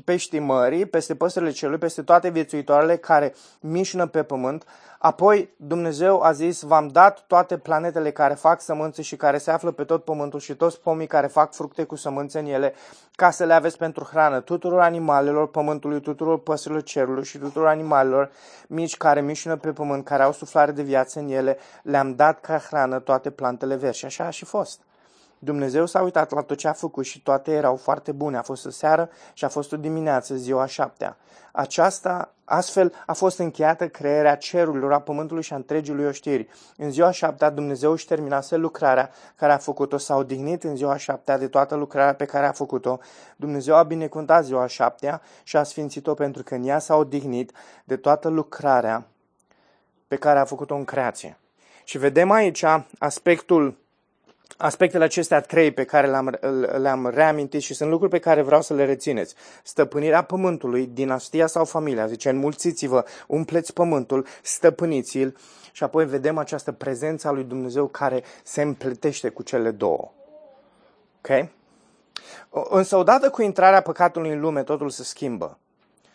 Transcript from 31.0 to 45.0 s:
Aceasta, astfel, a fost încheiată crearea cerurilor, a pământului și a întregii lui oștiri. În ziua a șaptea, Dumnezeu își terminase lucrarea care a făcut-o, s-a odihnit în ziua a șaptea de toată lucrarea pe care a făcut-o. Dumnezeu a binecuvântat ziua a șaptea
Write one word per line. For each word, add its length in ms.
Aceasta, 840
astfel, 480
a 60
fost 260
încheiată 500
crearea 480
cerurilor, 560
a 80
pământului 420
și 100
a 40
întregii 380
lui 100
oștiri. 440
În 140
ziua 160
a 40
șaptea, 400
Dumnezeu 420
își 140
terminase 500
lucrarea 540
care 160
a 40
făcut-o, 400
s-a 200
odihnit 480
în 120
ziua 160
a 40
șaptea 420
de 100
toată 260
lucrarea 400
pe 100
care 220
a 60
făcut-o. 460
Dumnezeu 380
a 80
binecuvântat 640
ziua 180
a 40
șaptea 560